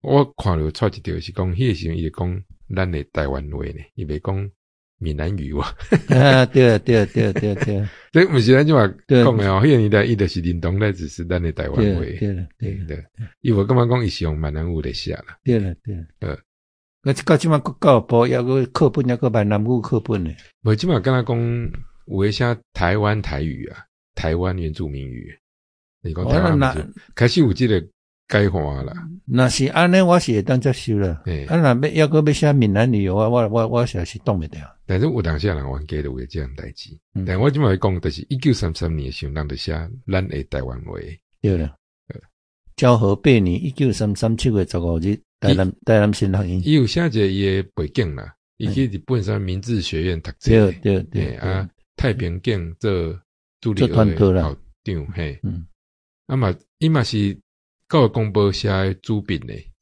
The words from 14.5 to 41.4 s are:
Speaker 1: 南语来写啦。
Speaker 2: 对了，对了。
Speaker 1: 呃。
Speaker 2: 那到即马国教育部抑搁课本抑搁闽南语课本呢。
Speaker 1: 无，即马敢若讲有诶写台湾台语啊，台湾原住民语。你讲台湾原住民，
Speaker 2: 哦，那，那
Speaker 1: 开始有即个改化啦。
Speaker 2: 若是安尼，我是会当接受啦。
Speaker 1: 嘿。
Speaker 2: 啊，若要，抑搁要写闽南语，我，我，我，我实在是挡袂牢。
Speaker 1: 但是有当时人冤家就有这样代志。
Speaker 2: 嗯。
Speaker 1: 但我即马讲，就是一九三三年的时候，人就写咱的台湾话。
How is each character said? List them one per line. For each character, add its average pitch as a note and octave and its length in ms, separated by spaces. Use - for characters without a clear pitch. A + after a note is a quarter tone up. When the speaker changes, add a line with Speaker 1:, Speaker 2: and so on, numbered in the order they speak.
Speaker 1:
南 D#2+ 200
语 D#2+ 100
来 C#2 100
写 - 220
啦。 - 300
Speaker 2:
对 A#2+ 160
了， F#2 240
对 G2+ 120
了。 E2 80
Speaker 1:
呃。 E2 160
Speaker 2:
那 C#3 100
到 D#3 240
即 E3+ 100
马 D#3 120
国 - 200
教 C3+ 200
育 - 20
部 A#2 240
抑 B2+ 60
搁 B2+ 360
课 D3 220
本 B2+ 180
抑 B2 100
搁 B2+ 120
闽 G#2+ 180
南 G#2 160
语 A#2+ 180
课 A2 180
本 G#2 240
呢。 D#2 80
Speaker 1:
无， G#2+ 120
即 E3+ 120
马 D3 120
敢 C3 140
若 B2+ 100
讲 A#2 480
有 G2 120
诶 G#2 120
写 A#2+ 260
台 F2+ 240
湾 G#2 240
台 D2 200
语 D#2 260
啊， - 100
台 D#2+ 200
湾 F#2 220
原 D#2+ 160
住 D#2 160
民 C2+ 180
语。 A#1+ 240
你 E2 120
讲 F2+ 140
台 - 120
湾 E3 180
原 C3+ 160
住 D#2 60
民， D#2 40
Speaker 2:
哦， - 20
那， - 100
那 - 180
Speaker 1:
开 A#2+ 140
始 E3+ 120
有 A#2+ 140
即 B2 140
个 F#2+ 140
改 G#2 220
化 D2 320
啦。 C2 120
Speaker 2:
若 B2+ 220
是 C3 200
安 F3 220
尼， F#3 120
我 F3 180
是 A#2+ 140
会 G#2 80
当 B2+ 180
接 C3 140
受 A2 240
啦。 F2+ 260
Speaker 1:
嘿。 D2+ 220
Speaker 2:
啊， E3 100
若 C#3+ 340
要， D#3+ 160
抑 C#3+ 40
搁 D#3 160
要 D3 80
写 D3 180
闽 A#2 220
南 A#2 200
语， G2+ 140
我， G#2+ 220
我， A#2+ 180
我， A2+ 200
我 A#2+ 180
实 - 120
在 E2+ 60
是 - 160
挡 G#2 180
袂 D#2+ 60
牢。 D2 80
Speaker 1:
但 F#2 140
是 A#2 60
有 F2+ 160
当 D#2+ 180
时 G#2 80
人 F2+ 80
冤 C#2 320
家 D2+ 140
就 C2 180
有 B1 60
这 D2+ 160
样 C2 140
代 - 160
志。 - 180
Speaker 2:
嗯。 F#2+ 120
Speaker 1:
但 F#2 140
我 C3+ 100
即 C#3 100
马 A2+ 160
讲， F#2 260
就 E2 80
是 D2+ 180
一 C3+ 100
九 C3 140
三 F2 220
三 E2 200
年 C#2+ 120
的 B1+ 60
时 - 160
候， C#2 60
人 D2+ 140
就 C2+ 80
写 - 160
咱 F#2 160
的 D2 180
台 C#2 180
湾 B1+ 180
话。 - 120